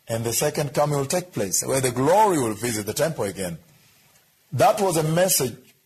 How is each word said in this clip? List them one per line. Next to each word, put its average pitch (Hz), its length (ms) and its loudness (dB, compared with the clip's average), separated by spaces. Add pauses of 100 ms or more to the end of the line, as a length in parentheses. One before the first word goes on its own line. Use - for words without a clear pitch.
and 113 160 -2
the 113 100 -2
second 147 400 -2
coming 147 240 0
will 139 80 -2
take 180 260 -4
place, 98 320 -2
where 131 180 0
the 127 100 0
glory 165 480 4
will 113 160 0
visit 107 300 -4
the 104 80 -6
temple 143 320 -2
again. 90 320 -6 (920)
That 180 300 4
was 180 160 0
a 160 60 2
message 160 540 0 (280)